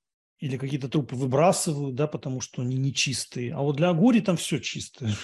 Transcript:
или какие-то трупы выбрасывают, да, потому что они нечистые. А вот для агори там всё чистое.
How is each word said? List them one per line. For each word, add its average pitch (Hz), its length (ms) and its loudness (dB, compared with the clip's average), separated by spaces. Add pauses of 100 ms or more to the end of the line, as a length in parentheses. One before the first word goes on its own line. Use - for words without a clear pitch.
(400)
или 131 180 -4
какие-то 135 320 -4
трупы 139 260 -2
выбрасывают, 143 800 2
да, 147 120 0
потому 131 340 -6
что - 200 -8
они 127 140 -2
нечистые. 131 800 -2
А 131 80 -4
вот 143 140 0
для 170 140 4
агори 202 300 6
там 175 180 2
всё - 220 -2
чистое. - 640 -4